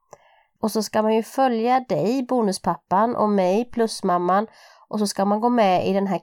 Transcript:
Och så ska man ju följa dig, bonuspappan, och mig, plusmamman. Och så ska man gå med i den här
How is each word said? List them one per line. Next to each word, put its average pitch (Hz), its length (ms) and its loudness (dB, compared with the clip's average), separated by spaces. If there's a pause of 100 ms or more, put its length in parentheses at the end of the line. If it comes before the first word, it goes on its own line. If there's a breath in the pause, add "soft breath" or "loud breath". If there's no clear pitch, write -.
(600 soft breath)
Och 220 100 -4
så 220 120 -2
ska 220 180 -2
man 214 140 2
ju 220 80 2
följa 247 560 0 (100)
dig, 202 400 0
bonuspappan, 208 880 0
och 214 140 0
mig, 202 420 2
plusmamman. 190 760 0 (400 loud breath)
Och 214 120 -6
så 208 80 0
ska 196 180 -2
man 208 160 0
gå 240 80 2
med 196 400 2
i 190 40 0
den 196 140 0
här 180 160 -2